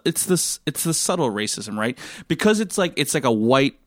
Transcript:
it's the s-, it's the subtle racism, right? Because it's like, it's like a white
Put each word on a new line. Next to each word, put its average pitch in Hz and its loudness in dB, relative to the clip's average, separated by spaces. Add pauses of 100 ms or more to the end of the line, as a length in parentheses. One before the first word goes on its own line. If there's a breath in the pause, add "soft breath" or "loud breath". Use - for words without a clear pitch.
it's - 0
the 180 2
s-, - -2
it's - -4
the 165 0
subtle 165 0
racism, 104 -4
right? 117 -2 (300 loud breath)
Because 208 2
it's 214 -4
like, 180 0
it's - -2
like 147 0
a 127 4
white 123 2